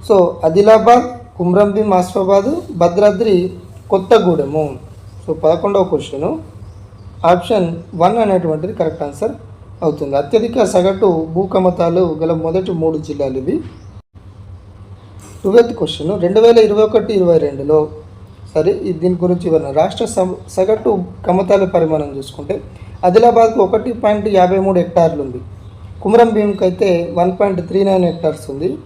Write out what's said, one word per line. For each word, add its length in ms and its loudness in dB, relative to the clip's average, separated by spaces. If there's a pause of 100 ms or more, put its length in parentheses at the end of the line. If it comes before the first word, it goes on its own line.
(120)
So, 160 6 (180)
ఆదిలాబాద్, 920 4
కుమ్రంభీం, 560 0
ఆసిఫాబాదు, 680 0 (100)
భద్రాద్రి, 800 2 (360)
కొత్తగూడెము. 840 0 (520)
So, 60 -2
పదకొండవ 500 0
క్వశ్చన్ 540 -4 (880)
ఆప్షన్ 500 0 (200)
వన్ 220 2
అనేటువంటిది 560 -2
కరెక్ట్ 300 -4
ఆన్సర్ 280 -6 (520)
అవుతుంది. 340 -2
అత్యధిక 460 0
సగటు 680 0
భూ 100 -2
కమతాలు 800 0
గల 120 -2
మొదటి 380 -4
మూడు 260 -2
జిల్లాలు 400 -6
ఇవి. 240 -4 (1800)
ట్వెల్త్ 360 2
క్వశ్చన్, 440 -4
రెండు 180 2
వేల 180 6
ఇరవై 260 4
ఒకటి 300 0
ఇరవై 240 4
రెండులో, 520 0 (680)
సరే, 160 0
ఇది 220 -4
దీని 220 -2
గురించి 340 -2
వివరణ. 220 0
రాష్ట్ర 340 -2
సమ-, 300 -2 (140)
సగటు 540 0 (240)
కమతాల 380 2
పరిమాణం 520 -2
చూసుకుంటే 440 -10 (440)
ఆదిలాబాద్కు 540 4
ఒకటి 340 0
పాయింట్ 340 -2
యాభై 300 2
మూడు 200 0
హెక్టార్లు 440 0
ఉంది. 160 -8 (640)
కుమ్రంభీంకి 640 2
అయితే 540 0
వన్ 220 2
పాయింట్ 280 -2
త్రీ 160 0
నైన్ 220 2
హెక్టార్స్ 460 -4
ఉంది. 340 -6